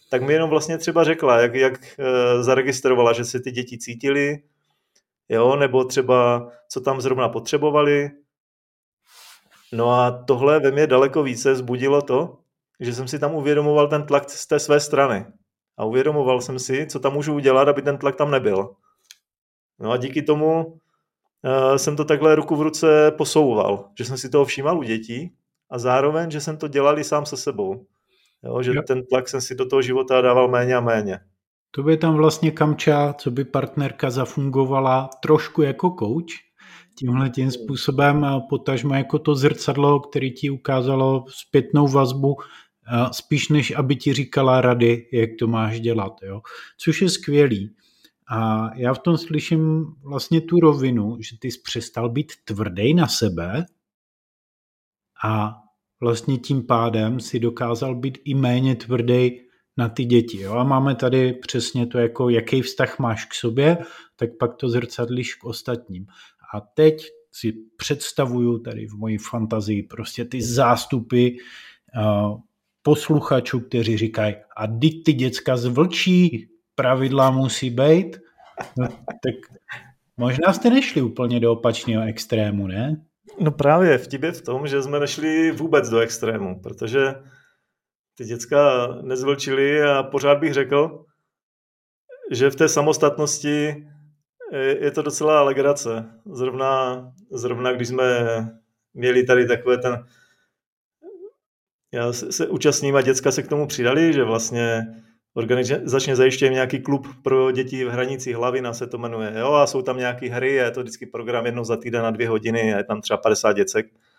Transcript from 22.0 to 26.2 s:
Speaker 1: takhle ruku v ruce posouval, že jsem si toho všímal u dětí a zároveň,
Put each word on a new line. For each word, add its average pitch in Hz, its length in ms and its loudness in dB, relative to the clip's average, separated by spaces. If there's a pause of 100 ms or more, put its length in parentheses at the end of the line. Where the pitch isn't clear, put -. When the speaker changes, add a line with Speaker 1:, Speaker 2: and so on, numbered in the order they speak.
Speaker 1:
takhle 156 300 4
ruku 151 220 2
v 151 60 2
ruce 151 480 6
posouval, 123 800 2 (100)
že 120 60 -6
jsem 127 140 -8
si 127 100 -10
toho 143 160 4
všímal 151 340 -2
u 147 40 -6
dětí 117 500 -6 (380)
a 127 80 -8
zároveň, 143 520 0